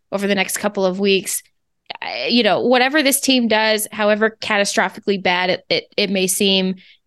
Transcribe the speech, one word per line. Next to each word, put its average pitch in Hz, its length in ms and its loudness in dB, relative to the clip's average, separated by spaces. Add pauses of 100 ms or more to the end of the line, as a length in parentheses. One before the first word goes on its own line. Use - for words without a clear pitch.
(120)
over 196 160 -4
the 202 80 2
next 185 220 -2
couple 208 280 -2
of 185 140 -2
weeks. 196 420 0 (580)
Uh, 113 260 -8
you 240 160 2
know, 175 200 2
whatever 254 400 2
this 269 180 0
team 254 260 0
does, 214 460 0
however 214 480 0
catastrophically 202 800 -2
bad 185 280 0
it, - 180 -4
it, - 160 -2 (140)
it 196 120 0
may 190 160 0
seem, 190 500 0 (300)